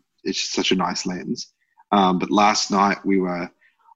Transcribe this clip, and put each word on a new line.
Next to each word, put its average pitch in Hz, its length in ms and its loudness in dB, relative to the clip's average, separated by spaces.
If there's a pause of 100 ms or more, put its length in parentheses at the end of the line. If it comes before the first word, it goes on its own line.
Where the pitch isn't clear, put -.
(240)
it's - 160 -4
just - 140 -6
such - 180 0
a - 40 2
nice 92 300 -2
lens. - 480 -8 (380)
Um, 92 280 4
but - 120 -4
last 104 400 2
night 101 340 2
we 98 140 2
were 90 300 -4 (460)